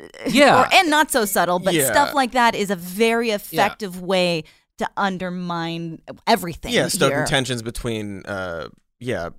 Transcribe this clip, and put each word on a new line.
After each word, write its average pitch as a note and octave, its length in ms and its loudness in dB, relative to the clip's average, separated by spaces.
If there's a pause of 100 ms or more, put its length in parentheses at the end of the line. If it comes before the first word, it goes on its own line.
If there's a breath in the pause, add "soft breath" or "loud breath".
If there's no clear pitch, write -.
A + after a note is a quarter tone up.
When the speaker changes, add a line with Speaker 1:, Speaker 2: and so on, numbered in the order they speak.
(260)
Speaker 1:
Yeah. A#3+ 360 6
Speaker 2:
Or, - 100 2
and F4 160 6
not D4+ 240 2
so A3+ 140 2
subtle, F3+ 320 2
but F#3 160 0
Speaker 3:
Yeah. C3+ 180 2
Speaker 2:
stuff C#4+ 220 2
like C4 180 0
that A#3 220 2
is G3 160 -4
a G3+ 60 0
very A3+ 520 0
Speaker 1:
Yeah. G#3+ 60 0
Speaker 2:
effective F#3+ 640 -4
way F3 440 0 (340 soft breath)
to E3 180 -4
undermine F3 1040 -6 (260)
everything G3 460 0
Speaker 3:
Yeah, D#3+ 160 2
stoking C#3+ 300 2
Speaker 2:
here. D3+ 80 -2
Speaker 3:
tensions B2+ 360 -2
between, A2 600 -8
uh, F2 440 -8 (300)
yeah, F#2+ 400 -6